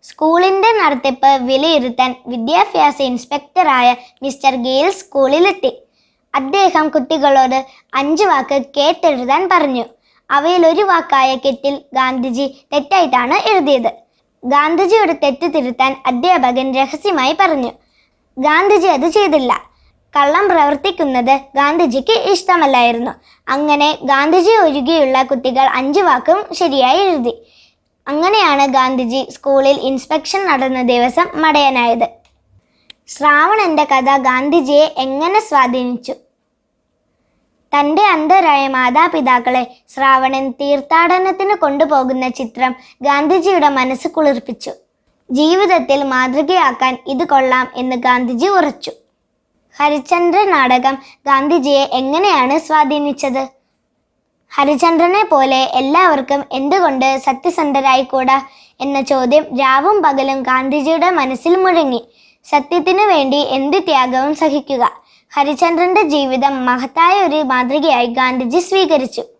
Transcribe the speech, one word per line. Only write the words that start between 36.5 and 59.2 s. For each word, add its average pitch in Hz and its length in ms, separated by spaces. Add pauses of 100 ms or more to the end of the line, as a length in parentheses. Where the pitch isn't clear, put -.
തന്റെ 294 320 (100)
അന്ധരായ 311 540
മാതാപിതാക്കളെ 254 960 (260)
ശ്രാവണൻ 269 600
തീർത്ഥാടനത്തിന് 349 1040
കൊണ്ടുപോകുന്ന 277 760
ചിത്രം 247 440 (300)
ഗാന്ധിജിയുടെ 302 640
മനസ്സ് 262 400
കുളിർപ്പിച്ചു. 277 640 (580)
ജീവിതത്തിൽ 311 720
മാതൃകയാക്കാൻ 262 1040
ഇത് 269 220
കൊള്ളാം 262 480
എന്ന് 254 200
ഗാന്ധിജി 247 500
ഉറച്ചു. - 460 (840)
ഹരിചന്ദ്ര 330 680
നാടകം 269 500 (320)
ഗാന്ധിജിയെ 277 640
എങ്ങനെയാണ് 285 680
സ്വാധീനിച്ചത്? 285 840 (1120)
ഹരിചന്ദ്രനെ 330 720
പോലെ 269 480
എല്ലാവർക്കും 277 800
എന്തുകൊണ്ട് 269 640
സത്യസന്ധരായിക്കൂടാ 269 1200 (380)
എന്ന 277 200
ചോദ്യം 269 440 (160)